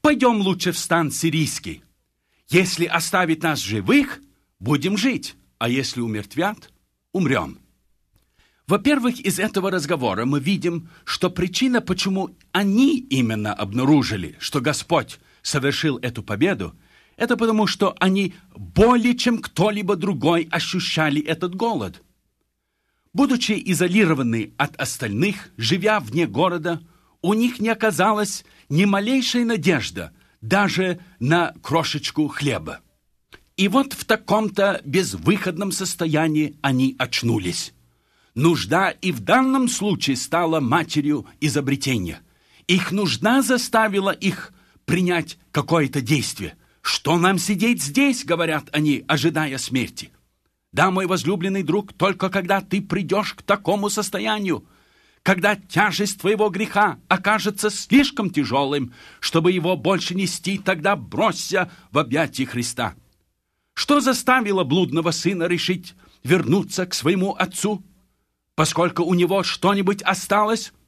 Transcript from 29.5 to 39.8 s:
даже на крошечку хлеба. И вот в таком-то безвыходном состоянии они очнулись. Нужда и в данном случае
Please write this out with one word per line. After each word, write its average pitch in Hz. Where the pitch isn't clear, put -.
даже 180
на 156
крошечку 151
хлеба. 95
И 190
вот 269
в -
таком-то 202
безвыходном 185
состоянии 156
они 131
очнулись. 113
Нужда 156
и -
в 135
данном 262
случае 190